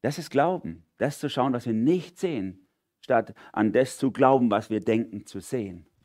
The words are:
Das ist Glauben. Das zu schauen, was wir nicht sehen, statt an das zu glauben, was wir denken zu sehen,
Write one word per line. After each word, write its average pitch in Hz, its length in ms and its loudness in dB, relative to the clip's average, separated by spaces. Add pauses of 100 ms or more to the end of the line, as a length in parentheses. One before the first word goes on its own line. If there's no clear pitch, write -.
Das 143 160 -2
ist 160 120 -12
Glauben. 143 540 -2 (140)
Das 139 220 -4
zu 147 100 -4
schauen, 131 240 0
was 120 120 -6
wir 120 60 -2
nicht 139 480 0
sehen, 104 480 -6 (320)
statt 113 340 0 (200)
an 110 180 2
das 127 260 2
zu 131 140 0
glauben, 127 400 4
was 107 180 0
wir 107 120 0
denken 110 440 0
zu - 140 -12
sehen, 92 460 -8 (200)